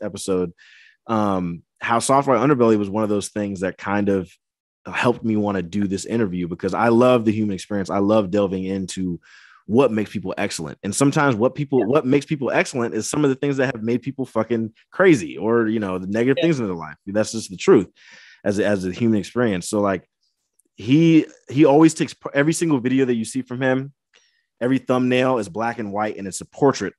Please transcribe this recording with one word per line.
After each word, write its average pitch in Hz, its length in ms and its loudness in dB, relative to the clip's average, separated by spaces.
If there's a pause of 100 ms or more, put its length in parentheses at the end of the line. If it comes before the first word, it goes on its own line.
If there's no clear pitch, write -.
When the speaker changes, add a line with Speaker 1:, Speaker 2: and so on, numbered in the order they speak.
Speaker 1:
episode, 92 500 -4 (560)
um, 95 560 -2 (160)
how 117 200 0
Soft 139 280 2
White 123 120 2
Underbelly 120 380 4
was 101 120 -2
one 110 140 -2
of 104 60 -2
those 104 200 -2
things 101 320 -6
that 92 160 -4
kind 101 320 0
of 95 200 -2 (560)
helped 113 380 -2
me 110 140 0
wanna 101 240 -2
do 98 260 -4
this 92 180 -6
interview, 90 440 -4
because 90 240 -6
I 110 160 2
love 120 340 4
the 110 80 2
human 104 220 -2
experience. 95 360 -6
I 95 100 -2
love 101 300 2
delving 95 360 -2
into 92 560 -6 (460)
what 117 240 4
makes 107 200 -4
people 92 260 -8
excellent. 82 460 -6
And 98 100 -6
sometimes 143 420 2
what 123 200 0
people, 139 240 -2
Speaker 2:
Yeah. 104 60 0
Speaker 1:
what 127 200 0
makes 139 200 2
people 135 240 -4
excellent 120 460 -2
is 107 120 -4
some 147 160 -2
of 139 60 2
the 131 60 0
things 139 220 -4
that 135 160 0
have 110 100 -10
made 120 180 -2
people 131 240 -8
fucking 113 480 -2 (180)
crazy 104 460 4
or, 110 300 2
you 113 120 0
know, 92 200 -2
the 92 80 -8
negative 120 320 2
Speaker 2:
Yeah. - 40 0
Speaker 1:
things 160 160 0
in 113 60 -2
their 90 100 -4
life. 78 200 -12 (100)
That's 104 260 -2
just 107 200 -8
the 90 40 -14
truth 113 320 4 (560)
as 101 140 -2
a, 101 80 2
as 101 180 0
a 92 80 -4
human 110 280 0
experience. 98 500 -2
So, 107 100 0
like, 98 300 -2 (680)
he, 156 520 4 (220)
he 143 160 4
always 156 280 6
takes - 220 -6
p-, - 180 -14
every 147 200 2
single 156 260 0
video 127 260 2
that 123 80 0
you 113 120 -2
see 127 180 -8
from 123 180 -8
him, 131 320 0 (680)
every 127 160 2
thumbnail 127 600 2
is 101 120 -6
black 113 280 -6
and 104 140 -8
white, 104 260 -4
and 98 100 -10
it's - 140 -10
a 87 40 -14
portrait 120 540 0